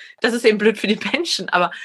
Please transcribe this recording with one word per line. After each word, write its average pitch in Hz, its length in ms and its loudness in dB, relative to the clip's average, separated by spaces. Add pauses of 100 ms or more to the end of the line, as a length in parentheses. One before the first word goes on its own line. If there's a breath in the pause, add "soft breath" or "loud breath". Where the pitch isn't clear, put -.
(200 loud breath)
das 233 140 0
ist 240 100 -2
eben 214 140 4
blöd 214 200 2
für - 80 -6
die 214 140 0 (120)
Menschen, 294 360 -4
aber 180 220 0 (140 loud breath)